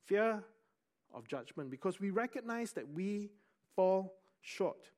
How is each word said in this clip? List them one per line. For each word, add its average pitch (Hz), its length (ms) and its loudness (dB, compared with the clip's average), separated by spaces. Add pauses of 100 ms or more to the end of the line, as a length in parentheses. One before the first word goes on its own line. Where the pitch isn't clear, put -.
Fear 214 380 4 (720)
of 120 120 -12
judgment, 135 440 -8
because 180 300 -2
we 196 100 0
recognize 233 600 -2
that - 160 -6
we 202 420 -2 (440)
fall 190 400 4 (260)
short. - 580 -2